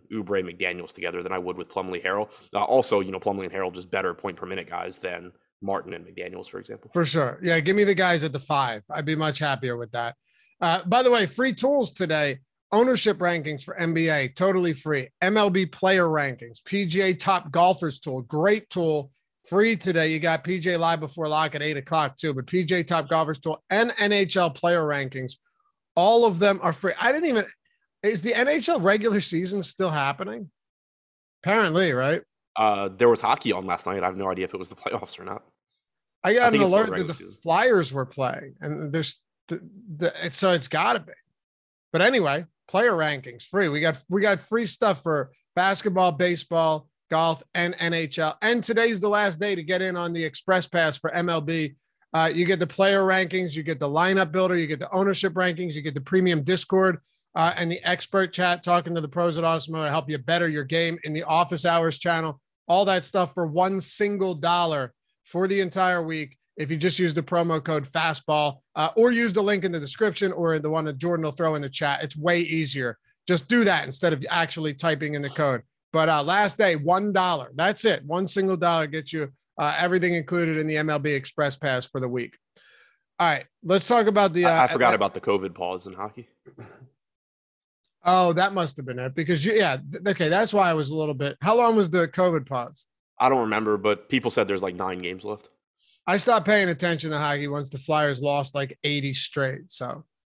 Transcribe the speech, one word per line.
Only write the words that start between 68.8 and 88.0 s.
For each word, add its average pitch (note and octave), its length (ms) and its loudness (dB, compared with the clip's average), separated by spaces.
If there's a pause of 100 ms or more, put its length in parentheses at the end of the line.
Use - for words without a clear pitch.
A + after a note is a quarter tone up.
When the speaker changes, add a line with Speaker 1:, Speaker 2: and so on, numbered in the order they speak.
Speaker 2:
or A#3 160 6
use A#3 220 2
the G#3 100 0
link G3 220 0
in F3 80 -2
the E3 60 -4
description F#3 520 -2
or E3 260 0
the D3+ 120 -4
one D#3+ 160 -2
that D3 120 -6
Jordan E3 280 -2
will D3 80 -4
throw D#3 220 0
in D3 60 -4
the C#3 80 -8
chat. C#3+ 320 -2
It's D3 140 -8
way E3+ 240 0
easier. C#3+ 580 -4 (300)
Just E3 220 0
do A#3 160 6
that E3 200 2
instead D#3+ 280 0
of C#3+ 160 -4
actually D#3+ 440 -2
typing D3+ 420 -2
in C#3+ 60 -4
the C#3+ 80 -6
code. C#3 340 -2 (280)
But, D#3+ 160 2
uh, D3+ 160 2
last F#3+ 340 2
day, F#3 200 4
one F3+ 340 2
dollar. F3+ 440 0
That's F#3 280 0
it. E3 220 2
One F3 200 -2
single F#3+ 300 0
dollar E3 320 0
gets C#3+ 240 -10
you, D3+ 220 -6 (260)
uh, D3 180 0
everything F3 360 2
included E3 440 -2
in D#3 80 -2
the D#3 120 -2
M D#3 120 0
L D3+ 80 0
B D3 140 -2
Express C#3 460 -2
Pass C3 320 -2
for C#3 100 -8
the B2+ 80 -4
week. B2 300 -6 (840)
All F3 80 4
right, D3 180 0 (160)
let's F#3 240 0
talk A#3 220 4
about G3+ 240 4
the, F3+ 140 2
Speaker 1:
I, E3 140 4
Speaker 2:
uh, C#3 40 6
Speaker 1:
I B2 40 6
forgot B2 260 4
Speaker 2:
Atla- - 20 4
Speaker 1:
about G2 180 0
the F#2 80 -10
covid F#2+ 320 0
pause F#2 340 -8
in F#2+ 60 -14
hockey. G#2 360 -14 (1800)